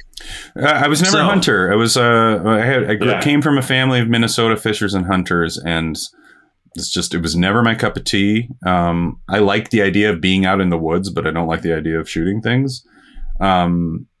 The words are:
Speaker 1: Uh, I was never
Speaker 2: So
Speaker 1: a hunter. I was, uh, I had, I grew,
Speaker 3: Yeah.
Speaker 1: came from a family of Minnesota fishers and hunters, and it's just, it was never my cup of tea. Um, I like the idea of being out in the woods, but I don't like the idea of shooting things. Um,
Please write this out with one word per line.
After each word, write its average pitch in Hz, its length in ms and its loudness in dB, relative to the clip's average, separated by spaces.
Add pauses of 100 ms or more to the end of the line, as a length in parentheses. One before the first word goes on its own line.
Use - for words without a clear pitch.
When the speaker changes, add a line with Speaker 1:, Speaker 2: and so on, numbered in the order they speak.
(560)
Speaker 1:
Uh, - 100 -6
I 147 220 2
was 147 140 2
never 190 100 2
Speaker 2:
So 156 80 2
Speaker 1:
a 151 40 2
hunter. 120 480 2
I 104 40 2
was, 113 200 2
uh, 113 480 4
I 107 200 2
had, 131 260 0
I 107 40 2
grew, 107 160 0
Speaker 3:
Yeah. 101 100 0
Speaker 1:
came 147 220 2
from 143 160 2
a 127 40 0
family 131 380 2
of 113 80 0
Minnesota 117 480 2
fishers 104 380 -2
and 92 120 0
hunters, 90 520 0
and 80 380 -4 (800)
it's 82 140 -10
just, - 240 -4
it 85 60 -2
was 82 160 -4
never 98 260 2
my 113 120 2
cup 113 220 -4
of - 80 -10
tea. 107 440 0 (160)
Um, 87 640 -2
I 98 120 0
like 104 300 0
the 110 120 2
idea 98 280 2
of 87 120 -2
being 95 240 2
out 95 140 2
in 92 100 2
the 85 80 0
woods, 85 320 -2
but 82 160 -4
I 78 40 0
don't 82 180 -2
like 82 140 -4
the 82 120 0
idea 80 260 -4
of 78 80 -8
shooting 95 320 -4
things. 127 420 -2 (580)
Um, 87 680 0 (140)